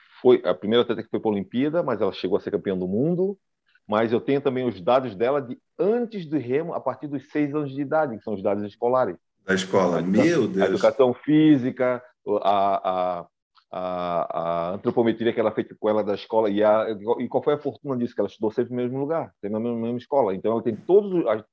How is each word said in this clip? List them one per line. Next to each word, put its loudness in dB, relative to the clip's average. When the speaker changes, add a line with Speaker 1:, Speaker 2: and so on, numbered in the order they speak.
Speaker 1:
foi, 6
a 2
primeira 2
atleta -4
que -20
foi -4
pra 0
Olimpíada, -2
mas -4
ela 0
chegou -2
a -12
ser -8
campeã -2
do -4
mundo, -2
mas 2
eu 0
tenho 0
também -2
os -4
dados 2
dela 0
de -12
antes -2
do -4
remo, -4
a -6
partir -6
dos -10
seis -2
anos -4
de -6
idade, -2
que -18
são -6
os -6
dados 0
escolares. 0
Speaker 2:
Da 0
escola, 2
Speaker 1:
A 0
educa-, -2
Speaker 2:
meu 2
Speaker 1:
a -2
Speaker 2:
Deus. 0
Speaker 1:
educação 4
física, 2
o, 0
a, 2
a, -16
a, -2
a -4
antropometria 0
que -2
era 0
feita -6
com 0
ela 2
da -2
escola, 0
e, 2
a, 4
e -4
qual -2
foi 2
a 0
fortuna -6
disso? -4
Que -2
ela 0
estudou -4
sempre -2
no -6
mesmo -4
lugar, -4
sempre -8
na -4
mesma, -4
mesma -4
escola. 0
Então, -2
ela -2
tem -2
todos 2
os, 0
a, 0